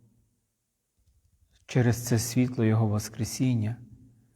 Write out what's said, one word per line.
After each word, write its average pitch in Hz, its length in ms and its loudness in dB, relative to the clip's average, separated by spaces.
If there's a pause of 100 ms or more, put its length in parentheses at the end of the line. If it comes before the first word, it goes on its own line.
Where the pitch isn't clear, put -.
(1700)
через 120 400 2
це 117 120 2
світло 123 460 0
Його 110 220 4
Воскресіння 110 880 -2 (600)